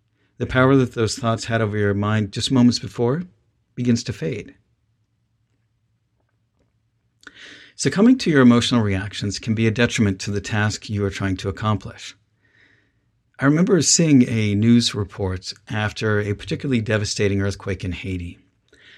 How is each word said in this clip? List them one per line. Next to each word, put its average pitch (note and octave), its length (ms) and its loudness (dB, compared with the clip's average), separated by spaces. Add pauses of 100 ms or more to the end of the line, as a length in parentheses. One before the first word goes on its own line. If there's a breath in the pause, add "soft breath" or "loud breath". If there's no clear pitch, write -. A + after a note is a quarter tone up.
(380)
The A#2+ 80 -4
power C3 300 4
that B2 180 2
those A2+ 240 -2
thoughts A2+ 280 -2
had A#2 160 -2
over G#2+ 160 -2
your G2+ 160 2
mind G#2 380 0
just - 200 -6
moments A#2+ 280 4
before A#2+ 440 -4 (520)
begins A#2+ 300 0
to - 80 -6
fade. C#3 420 -10 (3250 loud breath)
Succumbing A3+ 440 2
to - 100 -2
your C#3+ 120 4
emotional A#2+ 400 4
reactions G2 580 -4
can A2+ 160 -4
be A2+ 120 0
a A2 40 2
detriment G#2+ 500 0
to G#2 100 -6
the G2+ 80 -4
task G#2+ 500 -4
you G2+ 140 -2
are G2 60 -2
trying G2 280 -4
to G2+ 120 -6
accomplish. - 640 -6 (1200)
I - 60 -4
remember D#3+ 380 4
seeing C#3 480 4
a G#2+ 260 0
news A2+ 400 4
report F#2+ 560 -6 (180)
after G#2+ 520 -2
a G#2 140 -4
particularly C3+ 440 -4
devastating G#2 640 -2
earthquake G2 420 -6
in F2+ 80 -6
Haiti, F2 480 -10 (580 soft breath)